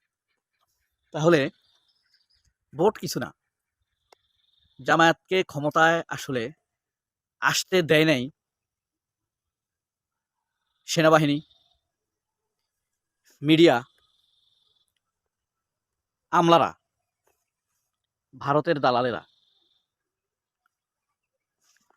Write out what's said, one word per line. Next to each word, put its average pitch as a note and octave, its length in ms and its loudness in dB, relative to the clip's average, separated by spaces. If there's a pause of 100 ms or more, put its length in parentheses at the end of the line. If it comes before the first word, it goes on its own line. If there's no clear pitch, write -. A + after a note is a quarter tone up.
(1120)
তাহলে D#3+ 260 2 (1300)
ভোট F3 260 -2
কিছু - 200 -10
না, G#2 100 -8 (1500)
জামায়াতকে D#3+ 640 0
ক্ষমতায় D#3+ 560 -2 (100)
আসলে C3 340 -8 (960)
আসতে D#3+ 400 -2
দেয় D#3 240 0
নাই C#3 180 -2 (2750)
সেনাবাহিনী, D#3 500 2 (2000)
মিডিয়া, D#3 340 4 (2500)
আমলারা, E3 400 4 (1600)
ভারতের C#3+ 460 -2
দালালেরা। B2 420 -2 (2750)